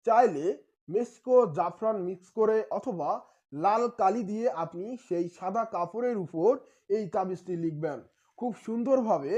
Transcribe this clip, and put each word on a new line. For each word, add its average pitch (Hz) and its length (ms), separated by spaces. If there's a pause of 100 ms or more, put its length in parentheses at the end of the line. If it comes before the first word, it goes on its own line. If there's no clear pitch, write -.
চাইলে 208 380 (440)
মেস্কো 240 480 (200)
জাফরান 185 460
মিক্স 180 280
করে 220 260 (140)
অথবা 180 400 (420)
লাল 208 360
কালি 220 340
দিয়ে 214 280
আপনি 175 460 (120)
সেই 175 200
সাদা 190 360
কাপড়ের 220 520
উপর 170 340 (380)
এই 208 200
তাবিজটি 185 480
লিখবেন 156 420 (400)
খুব 240 140 (140)
সুন্দরভাবে। 220 720